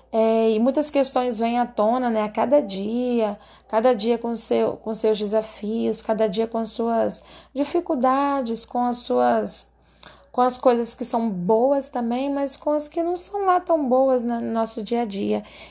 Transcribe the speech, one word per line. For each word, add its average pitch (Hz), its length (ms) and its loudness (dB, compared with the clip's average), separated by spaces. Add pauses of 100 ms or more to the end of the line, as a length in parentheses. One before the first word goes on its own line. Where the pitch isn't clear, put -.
(100)
é, 226 400 4
e 214 80 2
muitas 269 320 2
questões 254 480 0
vêm 233 200 0
à 240 80 2
tona, 240 440 0
né, 214 120 0
a 214 60 -2
cada 240 320 2
dia, 220 800 -2 (300)
cada 233 260 4
dia 233 240 0
com 233 160 -4
seu, 226 420 0
com - 180 -8
seus 220 240 0
desafios, 214 840 -2
cada 220 260 0
dia 220 180 -2
com 226 180 -4
suas 226 580 -2 (320)
dificuldades, 269 1120 0
com 247 180 -2
as 240 140 -2
suas 240 680 0 (720)
com 247 40 4
as 254 140 2
coisas 233 380 2
que 247 100 -8
são 233 240 -2
boas 226 600 2
também, 247 440 -2
mas 277 240 -4
com - 140 -4
as 302 160 0
que 330 160 -4
não 349 140 -2
são 392 280 -4
lá 359 140 4
tão 330 300 0
boas, 254 340 4
né, 233 160 -4
no 233 140 -4
nosso 226 320 -2
dia 233 180 -2
a - 20 -2
dia. 208 380 -2 (280)